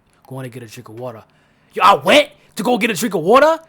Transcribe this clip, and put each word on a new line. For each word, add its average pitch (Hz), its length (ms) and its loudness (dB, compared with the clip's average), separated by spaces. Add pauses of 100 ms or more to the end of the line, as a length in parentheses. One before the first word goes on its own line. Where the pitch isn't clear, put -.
(280)
going 131 160 -14
to 127 60 -12
get 120 140 -18
a 117 40 -18
drink 113 220 -20
of 110 100 -18
water. 117 240 -14 (500)
Yo, 190 100 -8
I 196 120 6
went 190 340 2 (260)
to - 80 -8
go 247 140 0
get 226 120 -2
a 226 40 -4
drink 190 220 -4
of 180 60 -2
water. 269 480 4